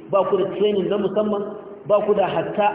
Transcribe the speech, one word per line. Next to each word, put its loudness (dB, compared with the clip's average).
ba 4
ku 2
da 0
training 2
na 0
musamman, 0
ba 4
ku 2
da 4
hatta 0